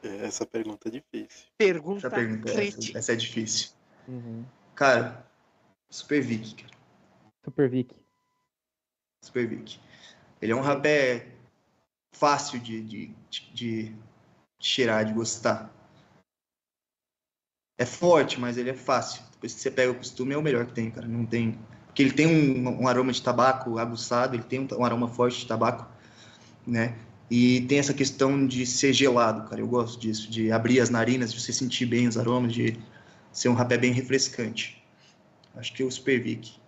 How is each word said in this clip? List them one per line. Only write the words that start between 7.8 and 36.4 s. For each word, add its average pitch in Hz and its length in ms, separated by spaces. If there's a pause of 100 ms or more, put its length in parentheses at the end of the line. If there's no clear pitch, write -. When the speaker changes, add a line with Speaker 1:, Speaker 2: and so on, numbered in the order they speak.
Speaker 3:
Super 120 240
Vic. - 320 (600)
Ele 107 120
é 113 40
um 131 40
rapé 139 680 (840)
fácil 139 460
de, 113 220
de, 110 240 (240)
de, - 220
de 110 440 (640)
cheirar, 110 440
de 110 80
gostar. 113 600 (2000)
É 123 80
forte, 160 540
mas 120 160
ele 123 140
é 127 40
fácil. - 480 (100)
Depois - 220
que - 60
você 131 100
pega 127 220
o 123 40
costume, 131 380
é 147 40
o 151 40
melhor 123 240
que - 60
tem, 113 180
cara. 117 160
Não 117 200
tem, 113 320 (280)
porque - 160
ele 131 100
tem 151 140
um, 127 560
um 127 60
aroma 123 240
de - 100
tabaco 123 560
aguçado, 120 560
ele 113 100
tem 131 160
um, 135 80 (100)
um 123 60
aroma 117 240
forte 123 320
de - 60
tabaco, 113 400 (800)
né? 117 320 (320)
E 123 320
tem 135 160
essa 143 140
questão 135 540
de 123 180
ser 135 280
gelado, 120 560
cara. 110 120
Eu 110 60
gosto 117 340
disso, 110 300
de 113 220
abrir 117 280
as 117 100
narinas, 120 420
de - 80
você - 120
sentir 123 320
bem 120 220
os 113 100
aromas, 120 380
de 117 240 (540)
ser - 160
um 123 60
rapé 120 220
bem 123 160
refrescante. 123 920 (720)
Acho - 200
que - 80
é 131 40
o 127 40
Super 123 320
Vic. - 460